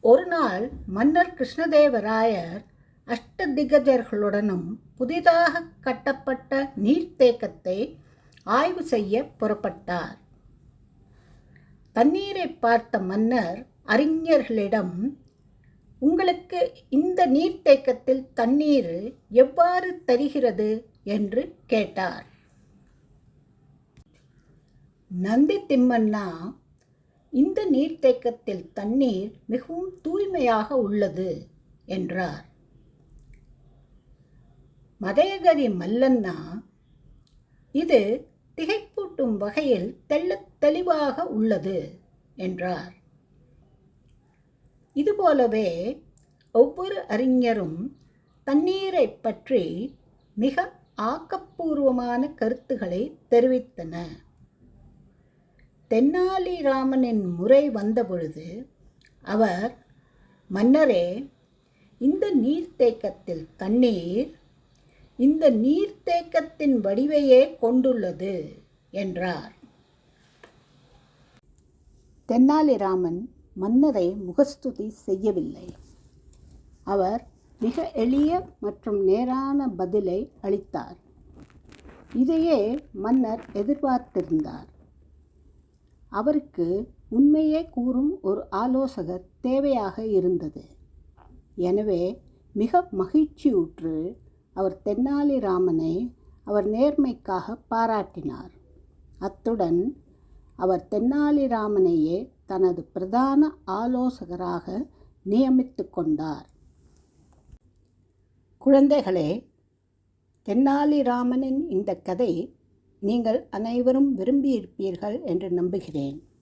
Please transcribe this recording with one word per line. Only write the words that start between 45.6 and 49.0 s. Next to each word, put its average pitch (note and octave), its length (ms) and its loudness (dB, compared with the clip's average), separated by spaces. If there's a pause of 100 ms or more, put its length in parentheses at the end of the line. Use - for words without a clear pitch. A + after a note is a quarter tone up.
ஒவ்வொரு F4+ 560 0
அறிஞரும் A3+ 880 -2 (460)
தண்ணீரை F4+ 640 0